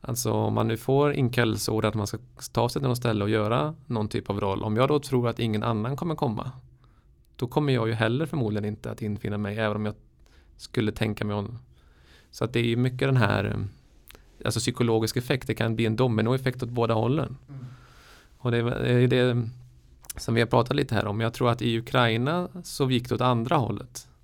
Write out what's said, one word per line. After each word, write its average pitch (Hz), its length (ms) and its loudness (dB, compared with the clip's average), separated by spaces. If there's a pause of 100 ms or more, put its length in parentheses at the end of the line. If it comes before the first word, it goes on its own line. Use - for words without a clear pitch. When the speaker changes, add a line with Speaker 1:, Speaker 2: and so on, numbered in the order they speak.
Speaker 1:
Alltså, 120 300 -4
om 107 220 0
man 110 140 2
nu 113 100 0
får 139 360 2
inkallelseorder 110 760 0
att 104 60 -4
man 104 120 -2
ska - 100 -8 (340)
ta 117 180 2
sig 143 120 -4
till 135 80 0
något 123 80 0
ställe 113 260 0
och 101 60 0
göra 117 460 0 (100)
någon 107 220 -2
typ - 220 -4
av 101 100 -2
roll, 98 240 -2
om 107 140 -2
jag 127 100 4
då 147 120 2
tror 123 280 0
att 117 120 -4
ingen 107 240 -2
annan 117 320 -2
kommer 160 200 -4
komma, 123 360 -4 (840)
då 127 120 -6
kommer 143 260 2
jag 113 140 2
ju 113 60 0
heller 117 320 0
förmodligen 107 400 -2
inte 107 260 -6
att 107 100 -10
infinna 104 360 -4
mig, 104 200 -4
även 104 200 0
om 107 80 -2
jag 104 100 -4 (600)
skulle 107 340 -2
tänka 107 340 -2
mig 104 100 -4
om. 104 240 -6 (720)
Så - 140 -4
att 123 80 -6
det 120 60 2
är 117 40 2
ju 117 120 2
mycket 127 320 0
den 131 100 4
här, 104 280 4
eh, - 120 -2 (880)
alltså, 113 140 0
psykologisk 117 580 0
effekt. 131 300 -2
Det 107 80 -2
kan 113 200 0
bli 113 100 0
en 110 100 0
dominoeffekt 127 680 0
åt 120 60 -6
båda 117 240 0
hållen. 123 440 0 (120)
Speaker 2:
Mm. 131 160 -14 (720)
Speaker 1:
Och 123 140 -2
det 117 60 2
är, 117 60 2
det 123 280 0
är 123 160 6
det 123 400 4 (680)
som - 180 -4
vi 117 80 4
har 113 60 4
pratat 120 280 4
lite 135 200 0
här 104 100 2
om. 104 160 -2
Jag 117 120 0
tror 123 160 2
att 117 120 0
i 117 180 0
Ukraina 123 680 0 (160)
så 131 280 0
gick 123 180 0
det 117 60 0
åt 110 60 -2
andra 123 340 2
hållet. - 520 -2 (160)